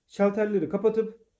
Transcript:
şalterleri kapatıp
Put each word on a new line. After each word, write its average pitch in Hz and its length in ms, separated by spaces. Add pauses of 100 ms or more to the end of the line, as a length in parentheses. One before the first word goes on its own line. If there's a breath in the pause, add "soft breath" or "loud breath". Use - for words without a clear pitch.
şalterleri 202 640
kapatıp 214 500 (220)